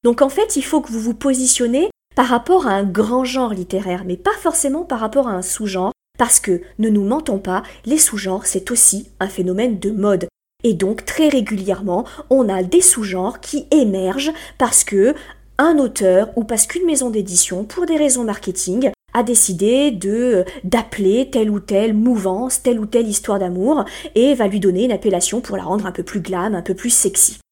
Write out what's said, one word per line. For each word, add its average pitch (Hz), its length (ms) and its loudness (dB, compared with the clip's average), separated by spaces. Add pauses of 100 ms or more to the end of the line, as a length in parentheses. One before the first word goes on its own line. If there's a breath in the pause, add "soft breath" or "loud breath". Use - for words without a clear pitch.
Donc 240 160 2
en 269 80 4
fait, 415 260 0
il 269 80 -2
faut 311 160 0
que - 120 -8
vous 226 100 -4
vous 220 140 -2
positionnez 254 720 0 (260)
par 262 120 2
rapport 262 400 2
à 202 60 2
un 196 100 0
grand 214 400 0
genre 247 300 -2
littéraire, 185 520 -4
mais 180 120 -4
pas 427 220 -2
forcément 311 440 -2
par 254 160 -4
rapport 233 280 0
à 226 40 -2
un 185 100 -4
sous-genre, 190 500 -4 (280)
parce 233 200 4
que, 175 220 0 (160 loud breath)
ne 220 120 0
nous 208 140 4
mentons 226 360 0
pas, 196 240 -4 (220 loud breath)
les 269 120 2
sous-genres, 202 480 -2
c'est 185 240 -4
aussi 233 400 0 (100)
un 196 80 -2
phénomène 196 520 -2
de 202 100 -2
mode. 196 380 0 (360)
Et 220 120 4
donc, 196 300 -2
très 311 220 0
régulièrement, 196 800 -2 (240 loud breath)
on 254 200 4
a 190 120 -2
des 196 200 4
sous-genres 196 580 0
qui - 320 -8
émergent 220 600 2 (280 loud breath)
parce 226 240 2
que 208 320 2 (420 loud breath)
un 302 220 4
auteur 214 560 2
ou 240 80 0
parce 214 240 0
qu'une 359 180 -4
maison 269 240 0
d'édition, 190 540 -2
pour 339 240 -4
des 330 100 0
raisons 262 260 2
marketing, 202 680 -2 (240)
a 240 80 2
décidé 226 640 2
de, 208 560 0 (180 loud breath)
d'appeler 220 680 0
telle 220 180 0
ou 208 100 -2
telle 214 360 0
mouvance, 220 680 0
telle 240 180 0
ou 214 60 -4
telle 233 220 0
histoire 202 320 -2
d'amour, 196 460 0 (280 loud breath)
et 254 220 6
va 226 120 2
lui 202 120 0
donner 185 260 2
une 247 60 2
appellation 196 500 0
pour 202 160 -8
la 185 60 -6
rendre 190 240 -2
un 180 40 -6
peu 180 120 -8
plus 190 180 -6
glam, 214 320 -2
un 175 80 -2
peu 185 140 -2
plus 233 160 -4
sexy. - 480 0 (120)